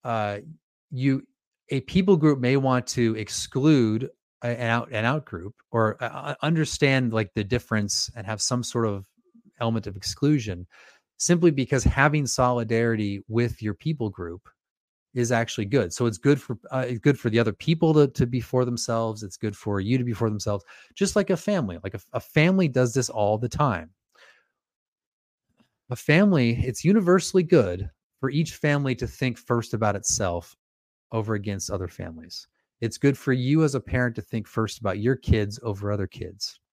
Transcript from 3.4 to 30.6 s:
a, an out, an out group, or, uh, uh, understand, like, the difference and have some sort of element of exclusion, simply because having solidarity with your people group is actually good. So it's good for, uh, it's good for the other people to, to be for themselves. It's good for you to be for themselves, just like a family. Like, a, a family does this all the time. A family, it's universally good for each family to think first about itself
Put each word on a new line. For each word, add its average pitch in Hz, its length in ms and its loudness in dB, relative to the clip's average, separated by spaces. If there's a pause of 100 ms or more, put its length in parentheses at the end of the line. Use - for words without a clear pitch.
a, 120 40 -4
an 120 200 -4
out, 117 240 0
an 110 140 -2
out 143 200 0
group, 92 300 -12 (160)
or, 110 320 2
uh, 120 60 -4
uh, 143 340 -8
understand, 139 720 2
like, 110 200 0
the 107 100 -2
difference 104 720 -2
and 107 120 -10
have 107 120 -6
some 123 220 -2
sort 117 240 -2
of 101 200 -4 (560)
element 113 260 -2
of 98 80 -10
exclusion, 104 720 -2 (500)
simply 170 320 4
because 135 340 0
having 143 440 2
solidarity 113 1000 0
with 117 360 -2
your 107 100 -4
people 139 360 -4
group 87 380 -10 (680)
is 120 160 -2
actually 117 340 -2
good. 101 260 0
So 123 140 -2
it's 107 140 -2
good 143 200 4
for, - 180 -8 (140)
uh, 131 160 -2
it's 120 120 -6
good 143 200 2
for 117 120 -2
the 113 80 4
other 110 140 2
people 160 420 0
to, 147 120 6
to 127 200 -2
be 123 140 -4
for 127 220 0
themselves. 113 600 -4
It's 98 140 -14
good 107 200 -6
for 101 220 -4
you 113 180 0
to 127 60 0
be 120 100 -4
for 113 160 0
themselves, 104 360 -4 (280)
just 196 220 -2
like 196 160 2
a 175 60 2
family. 127 460 -4
Like, 98 120 -8
a, - 60 -10 (120)
a 123 60 -4
family 175 480 2
does 127 260 2
this 127 160 0
all 107 300 0
the 120 100 -4
time. 107 400 -2 (2000)
A 123 80 -4
family, 156 540 4 (120)
it's 127 220 -4
universally 185 580 4
good 98 460 2 (320)
for 131 80 -2
each 156 260 -2
family 143 400 0
to 123 100 -6
think 123 320 -4
first - 360 -2
about 107 240 0
itself 87 580 -4 (560)